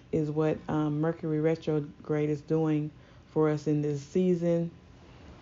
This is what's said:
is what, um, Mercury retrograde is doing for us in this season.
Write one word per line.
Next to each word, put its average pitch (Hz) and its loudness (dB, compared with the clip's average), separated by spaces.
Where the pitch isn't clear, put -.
is 156 0
what, 156 0
um, 151 0
Mercury 160 0
retrograde 151 -2
is 147 -2
doing 156 0
for 156 2
us 151 -2
in 151 2
this 147 -2
season. 170 0